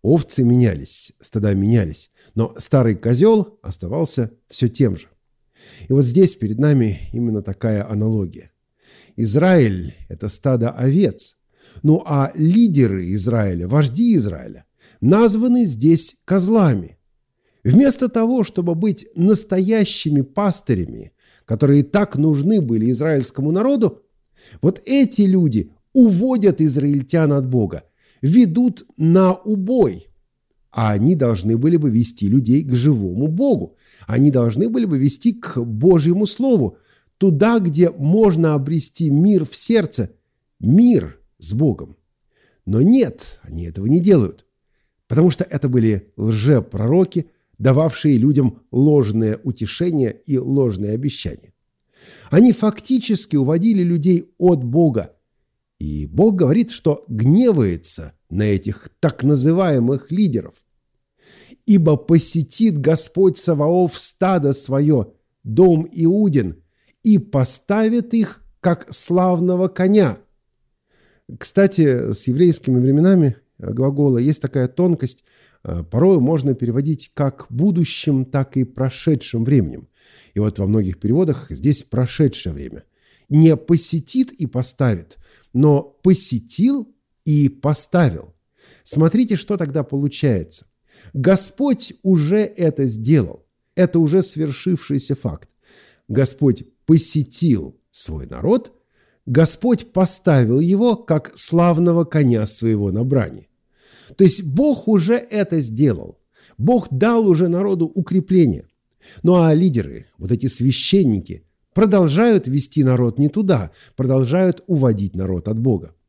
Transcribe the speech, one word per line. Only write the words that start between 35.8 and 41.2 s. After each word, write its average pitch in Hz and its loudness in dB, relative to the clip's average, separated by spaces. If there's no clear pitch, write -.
Слову, 208 -2
туда, 202 2
где 170 2
можно 165 2
обрести 147 -4
мир 165 2
в - -16
сердце, 196 -2
мир 147 2